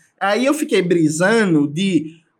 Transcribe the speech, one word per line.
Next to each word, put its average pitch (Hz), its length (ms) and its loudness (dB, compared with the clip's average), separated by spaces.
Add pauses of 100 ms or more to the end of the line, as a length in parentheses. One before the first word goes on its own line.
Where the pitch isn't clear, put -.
(180)
Aí 208 280 -2
eu 294 80 2
fiquei 302 260 0
brisando 175 840 2
de 160 520 -4 (220)